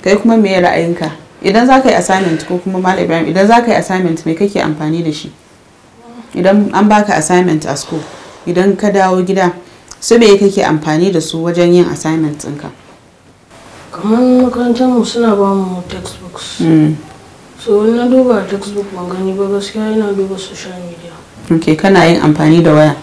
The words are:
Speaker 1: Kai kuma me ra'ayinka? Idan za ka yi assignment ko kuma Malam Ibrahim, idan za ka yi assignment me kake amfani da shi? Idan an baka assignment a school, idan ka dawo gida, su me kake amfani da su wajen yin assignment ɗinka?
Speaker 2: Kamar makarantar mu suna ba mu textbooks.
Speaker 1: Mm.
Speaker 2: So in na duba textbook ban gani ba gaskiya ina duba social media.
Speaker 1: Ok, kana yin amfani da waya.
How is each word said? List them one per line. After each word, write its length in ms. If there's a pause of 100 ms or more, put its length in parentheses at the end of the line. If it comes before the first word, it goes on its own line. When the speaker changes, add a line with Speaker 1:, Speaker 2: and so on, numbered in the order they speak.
Speaker 1:
Kai 140
kuma 180
me 140 (100)
ra'ayinka? 520 (320)
Idan 240
za 140
ka 80
yi 60
assignment 520
ko 100
kuma 220
Malam 240
Ibrahim, 300
idan 140
za 140
ka 100
yi 60
assignment 480
me 100
kake 240
amfani 440
da 80
shi? 200 (1040)
Idan 380
an 160
baka 260
assignment 500
a 120
school, 220 (480)
idan 300
ka 140
dawo 340
gida, 280 (480)
su 180
me 180
kake 260
amfani 480
da 100
su 220
wajen 300
yin 120
assignment 580
ɗinka? 260 (1200)
Speaker 2:
Kamar 280 (240)
makarantar 440
mu 180
suna 300
ba 200
mu 320
textbooks. 720
Speaker 1:
Mm. 360 (640)
Speaker 2:
So 260
in 100
na 120
duba 420
textbook 460
ban 140
gani 240
ba 140
gaskiya 480
ina 180
duba 240
social 460
media. 280 (400)
Speaker 1:
Ok, 260
kana 300
yin 140
amfani 420
da 100
waya. 300